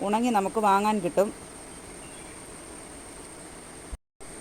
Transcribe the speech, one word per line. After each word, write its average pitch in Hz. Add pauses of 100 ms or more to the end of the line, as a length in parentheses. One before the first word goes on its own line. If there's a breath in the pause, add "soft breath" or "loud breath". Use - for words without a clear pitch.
ഉണങ്ങി 226
നമുക്ക് 190
വാങ്ങാൻ 208
കിട്ടും. 185 (3000)